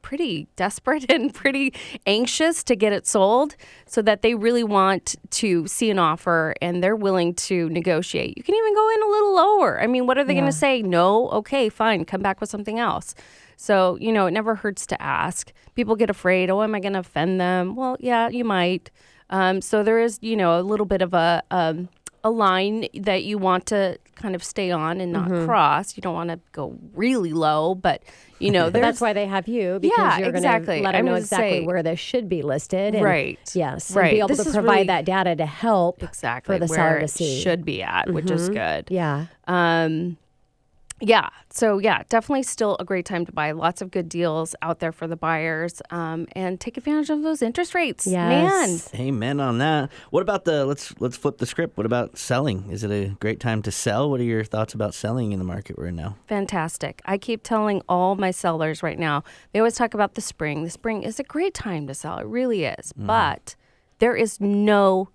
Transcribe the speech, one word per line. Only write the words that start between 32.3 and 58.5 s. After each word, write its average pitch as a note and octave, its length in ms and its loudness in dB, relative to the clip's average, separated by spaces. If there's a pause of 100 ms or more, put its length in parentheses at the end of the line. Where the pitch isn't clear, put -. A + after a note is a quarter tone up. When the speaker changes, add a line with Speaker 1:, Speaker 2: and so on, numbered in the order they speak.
Speaker 2:
listed. F#3 520 -2
And G3+ 100 2
Speaker 1:
Right. D#3+ 340 2 (140)
Speaker 2:
yes, D#3 380 -4
and F#3 60 0
Speaker 1:
Right. F3+ 160 6
Speaker 2:
be G#3+ 80 6
able G3+ 80 2
Speaker 1:
This - 140 2
Speaker 2:
to G#3 60 -2
Speaker 1:
is - 60 -2
Speaker 2:
provide G#3+ 200 4
Speaker 1:
really F#3+ 120 4
Speaker 2:
that F3 180 0
data F3+ 320 2
to D#3 100 -2
help F3+ 560 0
Speaker 1:
Exactly, C3 520 -4
Speaker 2:
for F#3 120 0
the D#3+ 40 -2
Speaker 1:
where D#3+ 80 0
Speaker 2:
seller D#3+ 220 4
to D3+ 40 0
Speaker 1:
it D3 60 -4
Speaker 2:
see. C#3 320 -2
Speaker 1:
should F3 220 0
be C#3+ 180 -4
at, - 280 -2
which E3 200 -2
is F3 180 0
Speaker 2:
Mm-hmm. G3+ 60 -2
Speaker 1:
good. D#2+ 360 -2
Speaker 2:
Yeah. D#3+ 360 -2 (200)
Speaker 1:
Um, E3 680 0 (840)
yeah. G#3+ 280 2 (220)
So, G#3 280 0
yeah, G3+ 300 0
definitely C4 360 0
still G#3 340 -2
a F3+ 60 -8
great F#3 200 -4
time E3+ 220 -4
to - 60 -18
buy. D#3 180 -4
Lots E3 320 -4
of F#3 80 -10
good F3 180 -4
deals D#3+ 540 -2
out E3 160 -4
there E3 140 -4
for E3 160 -10
the E3 80 -6
buyers, D#3+ 760 -4
um, E3 420 -6
and F#3 280 -6
take - 160 -10
advantage D4 340 -2
of D4+ 120 0
those D#4 200 -2
interest B3 320 -4
rates. E4+ 320 -2
Speaker 2:
Yes. A#3+ 840 2
Speaker 1:
Man. A2+ 100 -6
Speaker 3:
Amen C3+ 380 -2
on B2 180 0
that. D3 320 2 (200)
What E3+ 120 0
about F#3+ 220 -2
the, D3+ 200 2
let's, C#3 360 -6
let's A#2+ 160 -4
flip C#3 220 -4
the B2 80 -4
script. - 300 -6
What G#2 80 -4
about A#2+ 320 -2
selling? A#2+ 540 -2
Is G#2 140 -6
it G2+ 80 -2
a G2+ 160 -2 (100)
great G#2+ 220 -4
time A2 220 -2
to G2+ 100 -6
sell? B2 360 -2
What C3+ 120 0
are B2 40 0
your A2+ 200 0
thoughts A2 280 -4
about G#2+ 220 -4
selling A2+ 380 -4
in F#2+ 80 -4
the F#2 40 -4
market F#2 320 -8
we're E2+ 120 -8
in F2 80 -8
now? F#2 200 -8 (120)
Speaker 1:
Fantastic. F#3 760 -6
I G3 140 -4
keep A3+ 240 -6
telling G#3+ 460 0
all F#3 260 2
my F#3+ 160 0
sellers D#3+ 520 -2